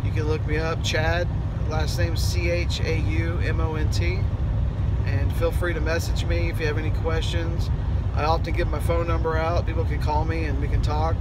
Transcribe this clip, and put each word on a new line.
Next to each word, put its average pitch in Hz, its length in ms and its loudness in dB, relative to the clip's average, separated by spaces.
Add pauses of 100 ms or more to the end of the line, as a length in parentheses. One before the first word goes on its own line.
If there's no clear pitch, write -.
you - 80 0
can 160 120 0
look 156 220 0
me 151 120 0
up, 160 260 -2
Chad, 165 440 0 (420)
last 156 280 -2
name 170 180 0
C 170 340 0
H 170 320 0
A 156 160 0
U 156 420 0
M 160 200 0
O 160 160 0
N 156 160 0
T, 180 280 2 (840)
and 135 280 2
feel - 180 2
free 175 220 0
to 160 80 -2
message 160 440 0
me 170 240 0
if - 100 -2
you 156 80 -2
have 147 100 0
any 151 140 -2
questions. 160 800 0 (460)
I 143 80 0
often 160 300 2
give 170 140 0
my 156 120 -2
phone 165 280 0
number 160 300 0
out. 165 300 0
People 160 180 0
can - 160 -2
call 151 240 0
me 160 200 -2
and 147 140 0
we - 80 -2
can 147 140 2
talk 156 400 2